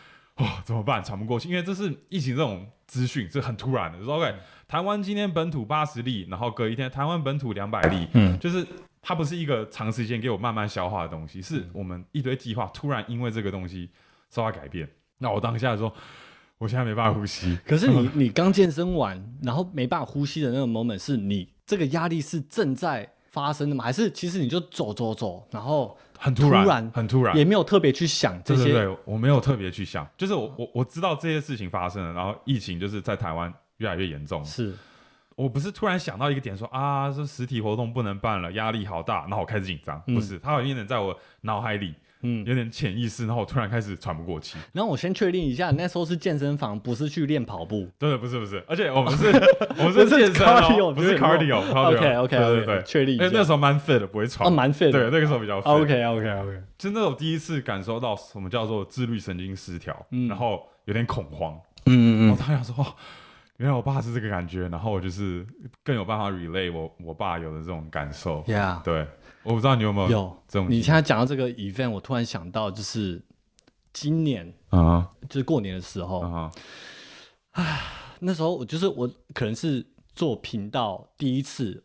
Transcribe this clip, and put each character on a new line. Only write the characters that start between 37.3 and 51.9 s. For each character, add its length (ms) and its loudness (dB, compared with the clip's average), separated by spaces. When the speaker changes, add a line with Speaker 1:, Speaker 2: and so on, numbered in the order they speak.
Speaker 1:
体 140 -4
活 160 -2
动 160 -4
不 100 -2
能 160 -4
办 240 -2
了， 120 -6
压 180 -2
力 120 -4
好 160 -6
大。” 200 -2
然 0 -
后 80 -4
我 60 -2
开 160 -4
始 40 -6
紧 220 -6
张， 220 -10
Speaker 2:
嗯。 80 2
Speaker 1:
不 40 2
是， 160 -6
它 180 -6
有 80 0
一 120 -4
点 100 -8
在 140 -4
我 180 -4
脑 180 -4
海 160 -4
里， 180 -6
Speaker 2:
嗯。 220 -4
Speaker 1:
有 80 -2
点 160 -2
潜 300 -6
意 100 -2
识， 160 -8
然 120 -2
后 60 -2
我 40 -6
突 140 -2
然 100 -2
开 100 -2
始 160 -6
喘 200 -6
不 80 -10
过 160 -6
气。 180 -14
Speaker 2:
然 120 -2
后 60 -2
我 60 -2
先 180 -2
确 160 0
定 100 0
一 140 -2
下， 160 -2
那 160 0
时 100 -4
候 80 0
是 120 -4
健 200 -2
身 220 -2
房， 220 -4
不 120 -4
是 160 -2
去 160 -2
练 200 0
跑 200 -8
步。 240 -4
Speaker 1:
对， 160 2
不 100 -6
是， 140 -6
不 40 -6
是， 220 -8
而 80 -6
且 160 0
我 100 4
们 160 2
是， 100 6
Speaker 2:
<laughs> 240 -2
Speaker 1:
我 60 4
们 80 6
是 160 10
健 260 8
身 100 6
哦， 480 8
Speaker 2:
不 120 -2
是 120 6
cardio， 440 6
Speaker 1:
不 0 -
是 0 -
cardio， 0 -
Speaker 2:
不 320 4